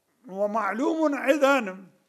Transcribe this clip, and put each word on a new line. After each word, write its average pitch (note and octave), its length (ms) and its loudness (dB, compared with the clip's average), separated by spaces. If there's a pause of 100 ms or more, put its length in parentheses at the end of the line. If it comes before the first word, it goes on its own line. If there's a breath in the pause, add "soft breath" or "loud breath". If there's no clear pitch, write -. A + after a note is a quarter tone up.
(280)
ومعلوم A3 840 -2
أيضًا B3 720 0 (220)